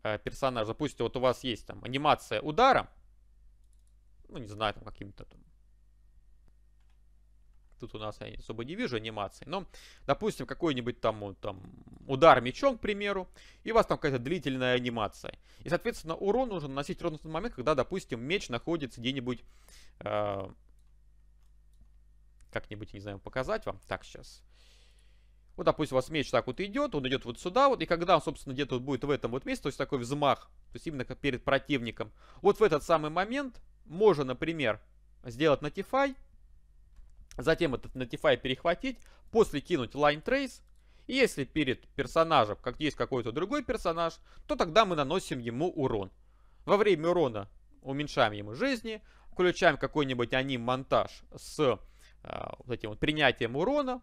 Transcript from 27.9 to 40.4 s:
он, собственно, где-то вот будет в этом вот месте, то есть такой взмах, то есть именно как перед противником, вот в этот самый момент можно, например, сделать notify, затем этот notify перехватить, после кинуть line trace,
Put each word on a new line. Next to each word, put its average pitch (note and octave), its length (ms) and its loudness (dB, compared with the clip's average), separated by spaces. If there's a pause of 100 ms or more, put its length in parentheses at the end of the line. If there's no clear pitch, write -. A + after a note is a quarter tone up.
он, D3+ 80 6
собственно, C#3 320 -8
где-то B2+ 220 -2
вот B2 60 -4
будет C3+ 220 -4
в C#3+ 60 0
этом B2+ 200 -2
вот B2+ 140 -6
месте, B3+ 200 -6
то D#3 40 -4
есть - 100 -8
такой C3+ 200 -2
взмах, C3+ 520 0 (200)
то - 60 -14
есть - 100 -12
именно C#3 180 -6
как B2+ 140 -12
перед B2+ 260 -2
противником, A#2+ 680 -2 (280)
вот G3 200 4
в - 20 2
этот D#3 200 6
самый D#3 280 2
момент A#3 500 -4 (240)
можно, E3 400 4
например, C3 560 0 (440)
сделать C3 360 2
notify, C4 560 0 (1200)
затем D3+ 380 2
этот - 200 -8
notify B2+ 420 2
перехватить, E3+ 600 -2 (320)
после F#3 300 4
кинуть C3 320 -2
line D3 300 2
trace, C4 400 -2 (440)